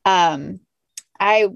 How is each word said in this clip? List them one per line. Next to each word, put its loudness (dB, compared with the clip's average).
Um, 0
I 2